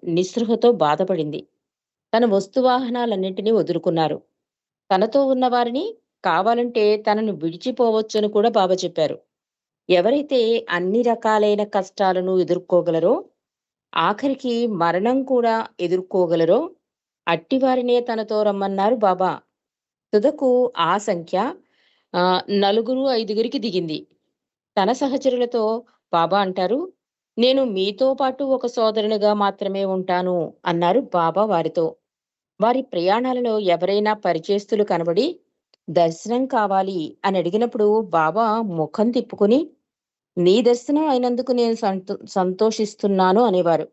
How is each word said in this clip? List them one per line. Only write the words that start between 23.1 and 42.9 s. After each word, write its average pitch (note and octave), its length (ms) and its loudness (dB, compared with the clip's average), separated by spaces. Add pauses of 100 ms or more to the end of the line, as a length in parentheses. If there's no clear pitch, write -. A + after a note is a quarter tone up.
దిగింది. F3 480 -6 (760)
తన G3 100 2
సహచరులతో B3 920 -2 (300)
బాబా E3+ 260 2
అంటారు, G3 540 -2 (440)
"నేను C4 260 2
మీతో G#3 500 -2
పాటు C4 300 -4
ఒక C4 240 -2
సోదరునిగా G#3+ 680 0
మాత్రమే G3 520 -2
ఉంటాను," F3+ 680 -2 (120)
అన్నారు F3 340 0
బాబా F3+ 460 0
వారితో. E3 500 -2 (680)
వారి B3 200 2
ప్రయాణాలలో A#3 800 -2
ఎవరైనా G3 540 0
పరిచయస్తులు G3+ 720 -2
కనబడి, F#3 560 -2 (500)
"దర్శనం E3+ 560 0
కావాలి," F#3+ 800 -2
అని F#3+ 120 0
అడిగినప్పుడు G#3+ 640 0
బాబా G3 600 2
ముఖం G3 500 -2
తిప్పుకుని, A#3 580 0 (680)
"నీ F#3 240 4
దర్శనం C#4+ 460 0
అయినందుకు B3 440 0
నేను A#3 240 0
సంతో-, F#3+ 500 -4
సంతోషిస్తున్నాను," G3 1160 0